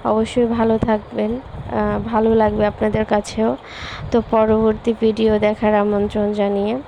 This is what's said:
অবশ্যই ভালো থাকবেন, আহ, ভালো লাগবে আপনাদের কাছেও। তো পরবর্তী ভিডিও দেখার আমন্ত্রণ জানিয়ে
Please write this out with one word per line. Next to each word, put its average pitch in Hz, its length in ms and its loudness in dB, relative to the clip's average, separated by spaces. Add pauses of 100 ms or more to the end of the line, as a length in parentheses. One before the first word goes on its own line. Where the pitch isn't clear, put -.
অবশ্যই 226 420 0
ভালো 226 320 2
থাকবেন, 214 540 -2
আহ, 214 720 -4
ভালো 226 300 2
লাগবে 214 320 2
আপনাদের 214 380 -2
কাছেও। 220 520 -2 (540)
তো 233 100 4 (100)
পরবর্তী 220 720 2
ভিডিও 220 380 2
দেখার 214 360 2
আমন্ত্রণ 208 580 0
জানিয়ে 202 560 0